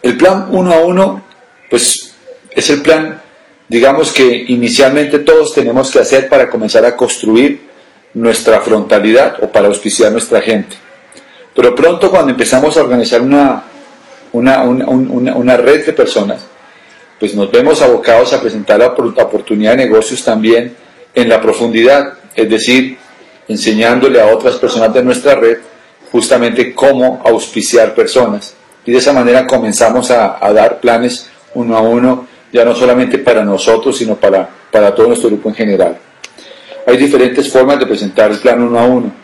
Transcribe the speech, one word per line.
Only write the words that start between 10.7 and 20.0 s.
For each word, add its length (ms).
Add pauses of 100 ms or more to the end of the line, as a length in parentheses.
Pero 200
pronto 360
cuando 220
empezamos 440
a 60
organizar 400
una, 400 (720)
una, 320
una, 240
un-, 220
una, 260
una 200
red 300
de 80
personas, 540 (680)
pues 160
nos 180
vemos 300
abocados 520
a 80
presentar 400
la 80
opor-, 340
oportunidad 540
de 100
negocios 380